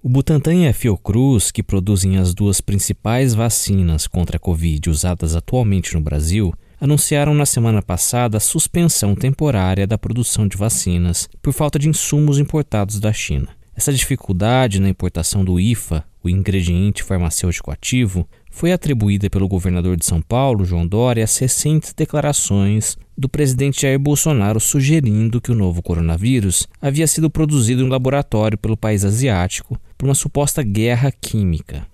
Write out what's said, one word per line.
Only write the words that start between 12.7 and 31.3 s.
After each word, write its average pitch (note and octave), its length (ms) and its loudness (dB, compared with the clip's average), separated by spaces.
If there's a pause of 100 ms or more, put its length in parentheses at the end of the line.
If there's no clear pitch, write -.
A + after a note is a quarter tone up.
da G#2+ 140 0
China. C#2 360 -4 (280)
Essa - 160 0
dificuldade A#2 880 0
na G2 80 4
importação F#2 560 -2
do F2+ 160 2
ifa, F#2+ 420 0 (200)
o - 80 -2
ingrediente F#2 720 0
farmacêutico F2+ 680 -2
ativo, G2 560 -2 (240)
foi E3+ 220 -2
atribuída G#2 580 0
pelo F#2+ 180 0
governador F2+ 480 0
de D#2+ 80 -4
São E2+ 160 0
Paulo, A#2 440 0
João F2 220 0
Dória, A2+ 380 0
às A2 140 -2
recentes D3+ 560 0
declarações A2 1000 0 (200)
do C3+ 120 -4
presidente C#3 540 0
Jair C#3 160 2
Bolsonaro C#3 600 2
sugerindo A#2+ 840 2
que - 120 -2
o - 20 2
novo F2+ 280 0
coronavírus F2+ 840 0 (140)
havia D3 260 0
sido D#3 240 0
produzido C3 520 2
em C3 60 2
laboratório B2+ 680 0
pelo A2 180 -2
país G#2+ 280 0
asiático G2+ 720 0 (180)
por C3+ 100 -4
uma C#3 80 2
suposta C#3+ 480 -2
guerra A#2+ 500 2
química. E2+ 800 -4